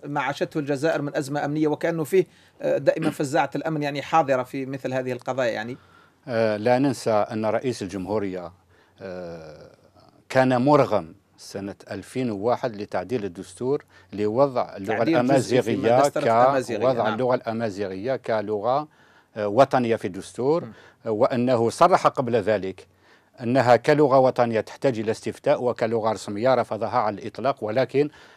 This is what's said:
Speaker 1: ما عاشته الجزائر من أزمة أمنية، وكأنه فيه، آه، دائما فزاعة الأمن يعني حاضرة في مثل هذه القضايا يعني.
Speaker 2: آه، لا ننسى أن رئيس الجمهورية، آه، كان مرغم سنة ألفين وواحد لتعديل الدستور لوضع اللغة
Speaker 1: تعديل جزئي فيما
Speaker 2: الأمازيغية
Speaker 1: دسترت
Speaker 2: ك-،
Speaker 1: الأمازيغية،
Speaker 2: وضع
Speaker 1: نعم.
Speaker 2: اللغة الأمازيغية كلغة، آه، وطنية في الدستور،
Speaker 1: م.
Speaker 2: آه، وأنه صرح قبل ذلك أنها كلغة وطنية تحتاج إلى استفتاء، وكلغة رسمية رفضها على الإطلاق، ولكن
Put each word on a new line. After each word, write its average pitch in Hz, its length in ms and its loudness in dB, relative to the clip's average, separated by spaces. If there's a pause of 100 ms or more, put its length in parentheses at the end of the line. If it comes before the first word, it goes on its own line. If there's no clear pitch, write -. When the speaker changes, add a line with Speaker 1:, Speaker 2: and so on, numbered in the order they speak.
Speaker 1:
ما 143 160 -4
عاشته 143 380 -4
الجزائر 147 440 -2
من 143 140 -6
أزمة 143 280 -4
أمنية، 151 240 0
وكأنه 160 360 -2
فيه، 185 220 2 (360)
آه، 147 160 0
دائما 156 320 0
فزاعة 147 460 -2
الأمن 151 260 -4
يعني 143 200 -4
حاضرة 135 400 2
في 135 240 -8
مثل 131 280 -6
هذه 127 180 -4
القضايا 123 380 -4
يعني. 110 260 -8 (520)
Speaker 2:
آه، 113 280 0
لا 120 220 4
ننسى 131 320 0
أن 110 360 0
رئيس 110 360 -2
الجمهورية، 92 680 -6 (480)
آه، 85 720 -14 (580)
كان 127 340 2
مرغم 107 520 4 (260)
سنة 98 340 -10 (160)
ألفين 117 400 -6
وواحد 110 460 -4
لتعديل 101 480 -6
الدستور 101 600 -6 (280)
لوضع 107 640 0
اللغة 101 200 -4
Speaker 1:
تعديل 123 300 2
جزئي 127 360 2
فيما 104 240 -2
Speaker 2:
الأمازيغية 127 220 6
Speaker 1:
دسترت - 160 -4
Speaker 2:
ك-، - 20 -4
Speaker 1:
الأمازيغية، 120 600 2
Speaker 2:
وضع 120 180 2
Speaker 1:
نعم. 107 100 0
Speaker 2:
اللغة 123 200 0
الأمازيغية 110 840 -4
كلغة، 110 720 -2 (480)
آه، 104 120 -2
وطنية 120 480 4
في - 100 -8
الدستور، 120 580 -4
Speaker 1:
م. 110 80 -16 (340)
Speaker 2:
آه، 113 40 -2
وأنه 120 600 2
صرح 175 360 4
قبل 123 300 0
ذلك 95 500 -2 (540)
أنها 123 360 6
كلغة 139 420 4
وطنية 120 420 2
تحتاج 117 380 -2
إلى 110 120 -2
استفتاء، 117 520 -2
وكلغة 113 500 -2
رسمية 107 420 -2
رفضها 113 440 -2
على 107 240 -2
الإطلاق، 113 420 -6
ولكن 131 460 0 (260)